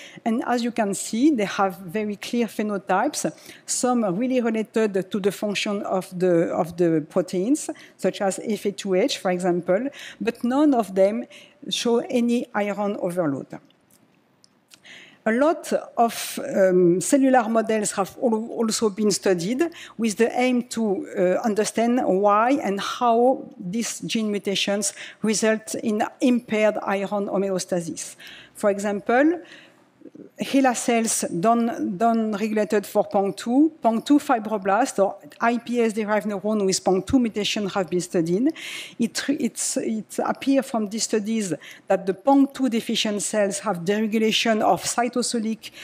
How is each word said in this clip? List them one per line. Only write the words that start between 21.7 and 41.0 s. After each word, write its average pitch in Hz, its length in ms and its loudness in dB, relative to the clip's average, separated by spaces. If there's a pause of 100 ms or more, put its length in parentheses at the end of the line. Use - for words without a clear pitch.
why 208 580 4
and 196 200 -2
how 240 760 2
these 208 440 -6
gene 214 280 -2
mutations 202 640 -2 (300)
result 220 540 0
in 214 280 -2 (160)
impaired 220 640 2
iron 202 440 -2
homeostasis. 185 880 -4 (360)
For 208 160 0
example, 233 720 2 (1000)
HeLa 254 360 2
cells 226 460 0 (180)
done, 226 580 0
done 226 360 2
regulated 214 520 0
for 208 200 0
pong 196 280 0
two, 285 380 2 (100)
pong 226 200 2
two 285 180 4
fibroblast 214 840 0
or 196 140 2 (240)
I 240 180 2
P 240 240 -2
S 226 120 2
derived 214 340 0
neuron 208 380 0
with 190 180 0
pong 185 180 2
two 269 180 2
mutation 214 500 -2
have 180 200 -2
been 175 120 -2
studied. 185 500 0 (480)
It, - 300 -2
it's, - 480 -2
it 220 460 -6
appear 269 380 0
from 220 280 -4
these 214 140 -4